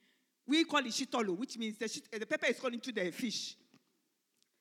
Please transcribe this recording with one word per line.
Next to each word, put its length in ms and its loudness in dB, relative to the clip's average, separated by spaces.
we 180 6
call 160 4
it 80 0
shitolo, 500 0
which 200 -6
means 200 -4
the 100 -2
shit-, 240 -8
the 140 -4
pepper 220 0
is 120 2
gone 140 -2
into 180 -6
the 200 0
fish. 440 -4